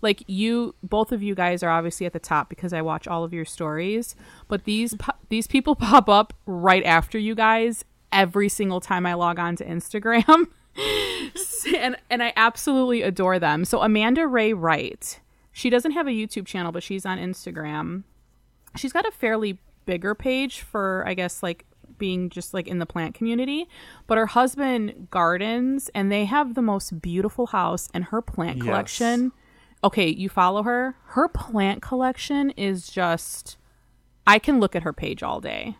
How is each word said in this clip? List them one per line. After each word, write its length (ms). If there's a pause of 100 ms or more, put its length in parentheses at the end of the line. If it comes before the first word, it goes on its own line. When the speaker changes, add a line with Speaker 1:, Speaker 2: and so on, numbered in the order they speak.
Speaker 1:
Like, 240
you, 560
both 300
of 100
you 140
guys 280
are 60
obviously 360
at 80
the 60
top 300
because 240
I 80
watch 260
all 180
of 80
your 120
stories, 680 (320)
but 160
these 320
po-, 160 (160)
these 200
people 280
<laughs> 140
pop 200
up 240 (140)
right 360
after 360
you 160
guys 480 (280)
every 380
single 300
time 260
I 100
log 220
on 200
to 80
Instagram. 800 (300)
<laughs> 20 (580)
S-, 320 (100)
and, 200 (120)
and 140
I 120
absolutely 680
adore 360
them. 280
So 160
Amanda 440
Ray 280
Wright, 680 (320)
she 180
doesn't 220
have 160
a 40
YouTube 360
channel, 240
but 120
she's 220
on 140
Instagram. 840 (720)
She's 160
got 120
a 60
fairly 480 (260)
bigger 300
page 460
for, 440
I 100
guess, 280
like, 220 (320)
being 320
just, 240
like, 140
in 120
the 60
plant 280
community, 540 (400)
but 100
her 100
husband 840
gardens 840
and 160
they 160
have 280
the 80
most 400
beautiful 460
house, 460
and 120
her 160
plant 360
Speaker 2:
Yes. 80
Speaker 1:
collection. 680 (520)
Okay, 240
you 220
follow 340
her? 320 (120)
Her 200
plant 540
collection 680
is 360
just, 720 (680)
I 140
can 220
look 160
at 60
her 100
page 300
all 180
day 380